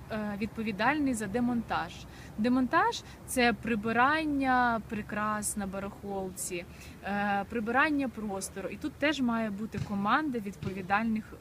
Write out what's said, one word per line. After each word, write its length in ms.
е, 300
відповідальний 760
за 120
демонтаж? 640
Демонтаж — 640
це 260
прибирання 1400
прикрас 680
на 100
барахолці, 1000
е, 440
прибирання 600
простору. 600
І 80
тут 160
теж 280
має 300
бути 280
команда 500
відповідальних 880